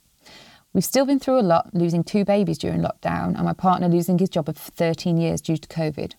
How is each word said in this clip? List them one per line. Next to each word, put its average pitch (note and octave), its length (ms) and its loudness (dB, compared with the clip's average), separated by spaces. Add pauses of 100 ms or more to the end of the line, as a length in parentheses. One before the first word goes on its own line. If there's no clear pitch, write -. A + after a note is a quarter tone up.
(720)
We've F#3+ 100 2
still C4+ 220 0
been C4+ 160 2
through C4 180 2
a - 20 4
lot, E3+ 320 2
losing E3+ 300 2
two G3+ 220 0
babies G3+ 320 2
during E3+ 240 -2
lockdown E3+ 540 -2
and F3 100 -2
my E3+ 80 0
partner F3+ 340 2
losing F3 300 2
his F#3 100 2
job D#3+ 220 -4
of D3+ 80 -8
thirteen E3 580 -2
years E3 240 0
due D#3+ 160 -2
to - 140 -8
covid. - 500 -6